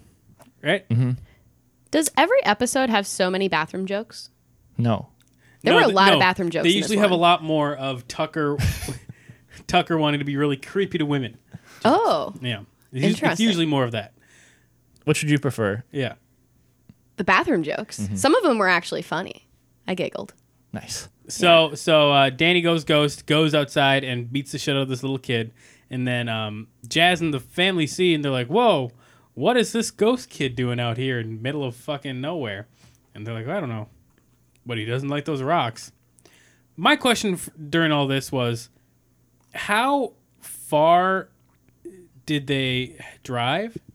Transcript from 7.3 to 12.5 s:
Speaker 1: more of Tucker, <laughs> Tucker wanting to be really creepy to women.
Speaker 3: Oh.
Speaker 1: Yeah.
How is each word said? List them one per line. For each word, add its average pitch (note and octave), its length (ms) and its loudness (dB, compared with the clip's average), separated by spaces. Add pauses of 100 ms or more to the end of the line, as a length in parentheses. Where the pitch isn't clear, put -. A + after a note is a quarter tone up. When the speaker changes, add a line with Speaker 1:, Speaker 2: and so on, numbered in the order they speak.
Speaker 1:
more D3+ 320 0
of C3+ 320 -8
Tucker, D3+ 500 -4 (540)
<laughs> - 560 -20
Tucker E3+ 320 2
wanting D3 220 0
to C#3+ 40 -6
be C#3+ 120 -4
really C#3+ 200 0
creepy F#3 420 -4
to D3+ 80 0
women. C3+ 320 -4 (460)
Speaker 3:
Oh. A#3+ 560 2
Speaker 1:
Yeah. A#2+ 200 -6